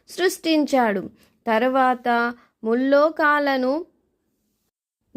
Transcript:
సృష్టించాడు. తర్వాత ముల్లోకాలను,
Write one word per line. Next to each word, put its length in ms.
సృష్టించాడు. 1000
తర్వాత 840
ముల్లోకాలను, 1200